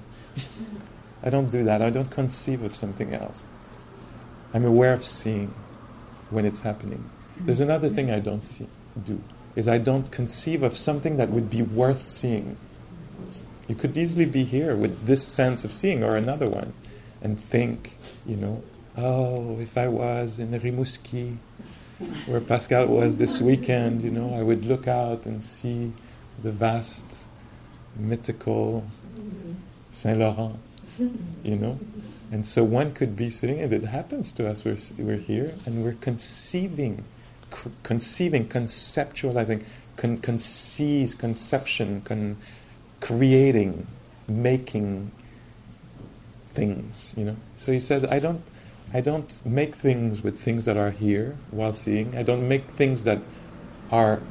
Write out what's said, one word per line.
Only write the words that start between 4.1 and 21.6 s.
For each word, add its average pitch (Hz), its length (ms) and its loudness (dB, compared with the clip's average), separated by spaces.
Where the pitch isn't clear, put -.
I'm 117 120 4
aware 123 280 8
of 127 120 0
seeing 104 500 -4
when 107 140 2
it's 101 160 0
happening." 107 500 -6
There's 131 240 2
another 151 280 4
thing 135 220 2
I 104 100 2
don't 104 240 -2
see, - 240 -12
do, 98 180 -4
is 110 100 0
I 120 120 6
don't 131 320 2
conceive 139 520 -2
of 120 140 2
something 151 400 0
that 113 140 4
would 110 200 2
be 117 120 2
worth 127 460 2
seeing. - 480 -2
You 113 80 -4
could 131 220 -2
easily 165 300 2
be 131 180 2
here 135 320 2
with 104 300 0
this 135 200 4
sense 127 380 2
of - 80 -6
seeing 160 320 2
or 110 120 4
another 123 320 2
one - 260 -4
and 107 180 -2
think, 117 560 0
you 110 100 -2
know, 104 260 -4
Oh, 123 640 0
if 117 180 -6
I 123 120 2
was 120 500 0
in 117 140 -4
Rimouski, 123 840 -4